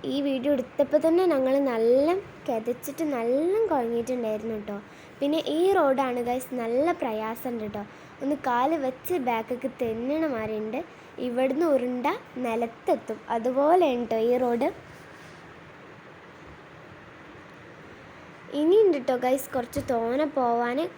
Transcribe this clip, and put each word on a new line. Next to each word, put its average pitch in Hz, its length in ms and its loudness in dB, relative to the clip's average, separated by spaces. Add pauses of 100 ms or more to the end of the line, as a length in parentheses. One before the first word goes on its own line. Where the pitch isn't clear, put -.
(140)
ഈ - 20 -2 (120)
വീഡിയോ 269 280 2
എടുത്തപ്പോൾ 277 480 2
തന്നെ 339 200 6 (100)
ഞങ്ങൾ 262 200 2 (140)
നല്ല 247 400 4 (400)
കിതച്ചിട്ട് 240 560 -4 (100)
നല്ല 262 380 0 (180)
കുഴങ്ങിയിട്ടുണ്ടായിരുന്നു 233 920 -2
ട്ടോ. 208 120 -8 (440)
പിന്നെ 294 200 0 (140)
ഈ 302 60 0 (180)
റോഡാണ് 262 520 2
ഗൈസ്, 254 200 -4 (120)
നല്ല 240 260 2 (140)
പ്രയാസമുണ്ട് 220 720 -4
ട്ടോ. 208 80 -6 (400)
ഒന്ന് 285 120 0 (120)
കാല് 254 380 2
വെച്ച് 262 320 -4 (100)
ബാക്കൊക്കെ 233 420 -2 (120)
തെന്നണ 247 420 -2 (100)
മാതിരിയുണ്ട്. 220 460 -4 (480)
ഇവിടുന്ന് 262 460 2
ഉരുണ്ട 247 340 0 (380)
നിലത്തെത്തും, 226 720 -2 (160)
അതുപോലെയാണ് 262 760 4
ട്ടോ 226 80 0 (140)
ഈ - 20 4 (100)
റോഡ്. 240 260 2 (4000)
ഇനിയുണ്ട് 349 460 6
ട്ടോ 262 80 2 (100)
ഗൈസ് 269 300 0
കുറച്ച് 262 280 -4 (100)
തോനെ 240 340 0 (120)
പോവാൻ. 240 400 0 (180)